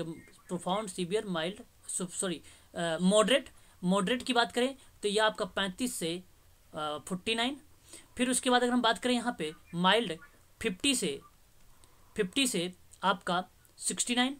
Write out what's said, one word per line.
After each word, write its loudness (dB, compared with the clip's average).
प्रोफाउंड, -6
सीवियर, -4
माइल्ड, -4
सो-, -6
सॉरी, -4
अ, -2
मॉडरेट। 4
मॉडरेट 2
की 0
बात 2
करें 0
तो 0
ये 0
आपका 2
पैंतीस -4
से, -4
अ, -4
फ़ोर्टी -4
नाइन। -2
फिर 2
उसके 0
बाद 6
अगर 2
हम 2
बात 2
करें 0
यहाँ -2
पे -4
माइल्ड, 4
फिफ्टी 0
से, -2
फिफ्टी 0
से -2
आपका 0
सिक्सटी -2
नाइन, 2